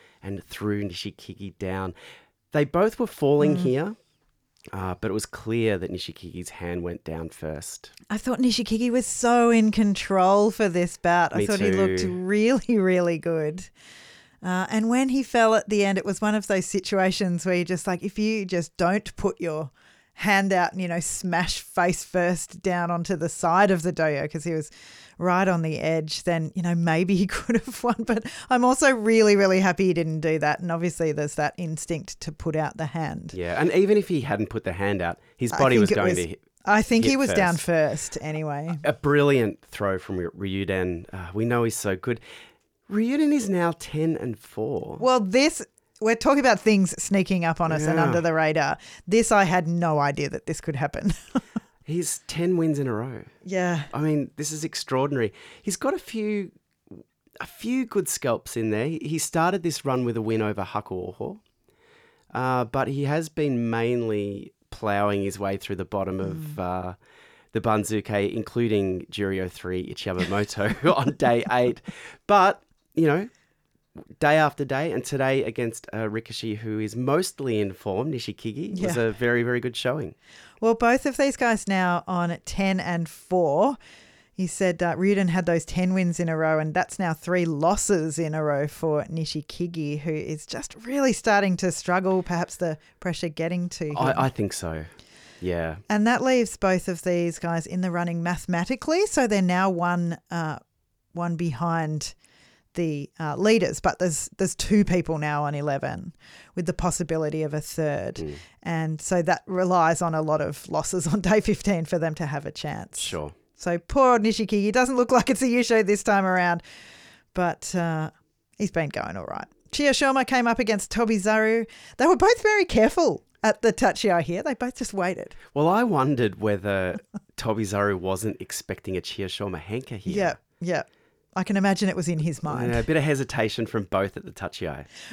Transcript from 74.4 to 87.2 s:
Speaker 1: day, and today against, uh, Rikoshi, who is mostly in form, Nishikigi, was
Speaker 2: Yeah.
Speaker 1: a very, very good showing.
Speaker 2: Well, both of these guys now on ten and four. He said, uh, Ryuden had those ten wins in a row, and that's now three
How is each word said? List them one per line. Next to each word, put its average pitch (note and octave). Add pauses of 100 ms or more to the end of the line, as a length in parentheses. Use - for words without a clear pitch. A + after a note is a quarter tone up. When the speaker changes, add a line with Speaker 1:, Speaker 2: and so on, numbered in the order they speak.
Speaker 1:
day, C#3
and B2
today C3+
against, A2+
uh, G#2+ (100)
Rikoshi, A2
who A2
is G#2+
mostly C3
in G2
form, G#2+
Nishikigi, B2 (120)
was F3+
Speaker 2:
Yeah. A#2
Speaker 1:
a A2+
very, A#2+
very B2
good B2
showing. B2+ (440)
Speaker 2:
Well, A3+
both A#3+
of C4
these C#4
guys A3+
now F#3
on F3
ten F#3+
and E3+
four. F#3 (560)
He F#3
said, F3+
uh, E3+
Ryuden F#3+
had F3
those E3+
ten F#3
wins F3+
in E3+
a D#3+
row, D#3+
and D#3
that's -
now F3+
three F3